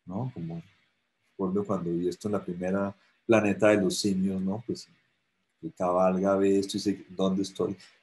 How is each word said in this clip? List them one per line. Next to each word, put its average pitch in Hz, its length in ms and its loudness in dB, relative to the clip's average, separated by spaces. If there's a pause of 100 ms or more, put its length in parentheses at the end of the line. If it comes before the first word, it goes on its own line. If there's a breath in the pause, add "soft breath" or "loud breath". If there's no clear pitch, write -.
¿no? 107 280 -6
Como 82 280 -8 (720)
recuerdo 95 340 -4
cuando 87 240 -4
vi 87 200 0
esto 87 180 -6
en 104 60 -2
la 98 100 -2
primera 92 500 -4 (320)
Planeta 104 440 4
de 107 80 6
los 92 200 0
Simios, 95 440 0
¿no? 95 260 -4
Pues, - 220 -8 (720)
que 80 100 -10
cabalga, 92 640 2
ve 98 240 4
esto 98 180 -4
y - 20 -2
dice, 98 300 -2
"¿Dónde 95 340 0
estoy?". 95 340 -4 (260 soft breath)